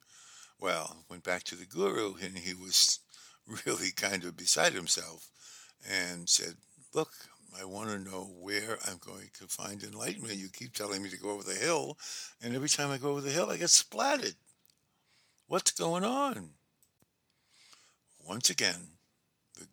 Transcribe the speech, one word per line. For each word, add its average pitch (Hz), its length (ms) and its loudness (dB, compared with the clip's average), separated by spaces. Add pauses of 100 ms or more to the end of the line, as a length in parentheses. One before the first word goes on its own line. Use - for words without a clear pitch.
(600)
Well, 82 500 -2
went 87 140 -14
back 90 220 0
to - 100 -8
the 90 100 -12
guru, 107 560 0
and 95 160 -6
he 90 160 -4
was 92 460 4 (480)
<laughs> 110 180 -8
really 98 260 0
kind 98 320 0
of 87 140 -8
beside 87 360 4
himself 82 560 -2 (580)
and 90 420 0
said, 85 260 4 (380)
"Look, 156 200 0 (460)
I 95 60 -8
want 101 240 -6
to 104 100 -2
know 95 260 -8 (140)
where 101 460 -2
I'm 98 120 -4
going 98 320 -14 (100)
to 95 80 -16
find 101 360 -6
enlightenment. 107 520 -6
You 95 140 -8
keep 123 240 -14
telling 101 280 -4
me 98 80 -6
to 90 80 -8
go 104 140 -4
over 101 120 -6
the 92 120 -6
hill, 143 420 0 (440)
and 120 140 -2
every 139 140 -2
time 143 220 4
I 135 60 0
go 139 140 0
over 143 100 0
the 139 100 -2
hill, 170 180 2
I - 80 -2
get 170 120 2
splatted. 247 640 4 (1120)
What's - 240 4
going 175 320 2
on?" 233 480 0 (1700)
Once 98 300 2
again, 90 480 2 (600)
the 82 160 -16